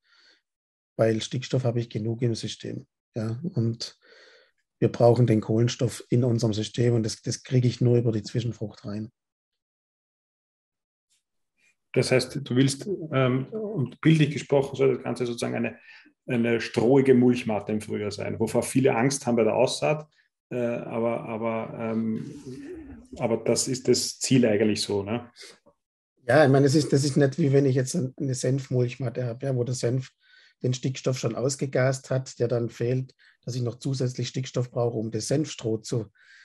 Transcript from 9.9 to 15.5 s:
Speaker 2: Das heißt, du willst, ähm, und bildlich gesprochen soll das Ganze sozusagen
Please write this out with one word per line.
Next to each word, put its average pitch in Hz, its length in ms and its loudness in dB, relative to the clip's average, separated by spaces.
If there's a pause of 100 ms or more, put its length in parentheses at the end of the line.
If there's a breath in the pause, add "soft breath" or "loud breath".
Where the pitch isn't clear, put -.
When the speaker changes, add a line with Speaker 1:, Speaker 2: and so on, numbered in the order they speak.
Speaker 2:
Das 131 180 2
heißt, 127 320 0
du 123 100 -4
willst, 135 320 2 (260)
ähm, 131 340 0
und 214 540 -6
bildlich 156 300 4
gesprochen 135 460 0
soll 131 180 2
das 120 100 -8
Ganze 123 220 -4
sozusagen 120 280 -6